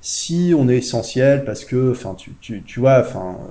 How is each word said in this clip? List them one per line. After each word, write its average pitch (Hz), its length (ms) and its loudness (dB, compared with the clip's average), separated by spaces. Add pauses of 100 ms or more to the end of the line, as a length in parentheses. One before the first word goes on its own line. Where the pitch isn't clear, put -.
si 175 560 0
on 131 120 4
est 123 80 4
essentiel, 131 680 0
parce 107 200 -8
que, 127 260 0
enfin, 110 240 -8
tu, - 260 -18
tu, 110 220 -12
tu - 160 -12
vois, 131 200 6
enfin, 92 380 -4 (140)